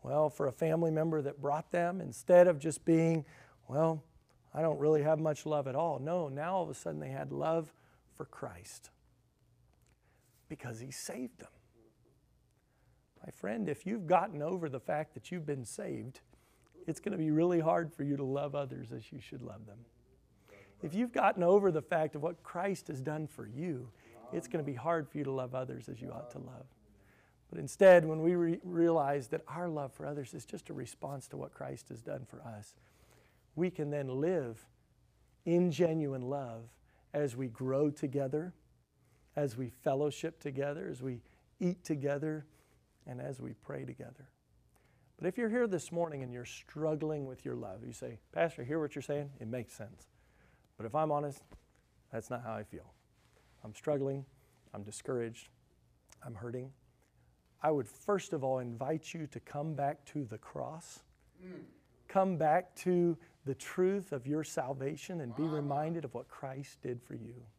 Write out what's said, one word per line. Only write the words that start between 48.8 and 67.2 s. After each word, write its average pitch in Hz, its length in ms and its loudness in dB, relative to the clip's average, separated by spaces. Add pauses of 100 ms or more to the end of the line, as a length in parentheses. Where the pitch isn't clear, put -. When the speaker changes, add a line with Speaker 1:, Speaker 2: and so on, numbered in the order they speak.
Speaker 1:
what 151 160 -4
you're 143 60 -8
saying. 143 280 -4 (100)
It 117 60 -8
makes 117 260 -6
sense. - 360 -16 (680)
But 107 80 -10
if 113 100 -8
I'm 156 180 2
honest, 147 300 -2 (680)
that's 113 180 -8
not 120 140 -6
how 113 100 -8
I 107 120 -8
feel. - 280 -18 (720)
I'm 110 100 -14
struggling. 139 520 -2 (480)
I'm 104 80 -10
discouraged. 117 680 -6 (720)
I'm 123 120 -14
hurting." 123 380 -10 (920)
I 151 80 4
would 139 180 2
first - 460 -2
of 139 100 -2
all 131 140 2
invite 127 560 -4
you 160 140 -6
to 123 120 -12
come 151 340 -6
back 143 320 -2
to 147 180 -6
the 107 140 -10
cross. - 640 -10 (400)
Speaker 2:
Mm. 185 220 -16 (420)
Speaker 1:
Come 190 300 4
back 156 400 4
to 175 400 4 (300)
the 135 80 -2
truth 190 580 0
of 127 140 -6
your 151 180 -2
salvation 151 800 -6
and 120 120 -8
be 139 100 -2
Speaker 2:
Wow. 160 100 0
Speaker 1:
reminded 151 500 -2
of 123 80 -4
what 123 160 -10
Christ 135 540 -12
did 123 200 -4
for - 120 -14
you. 120 320 -12 (120)